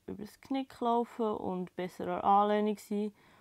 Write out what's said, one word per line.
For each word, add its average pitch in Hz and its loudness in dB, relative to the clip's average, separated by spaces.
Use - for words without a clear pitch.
über 190 -10
das - -16
Knick 269 -6
laufen 233 0
und 185 -4
besser 180 -6
an - -2
der 180 -2
Anlehnung 208 4
sein 208 -4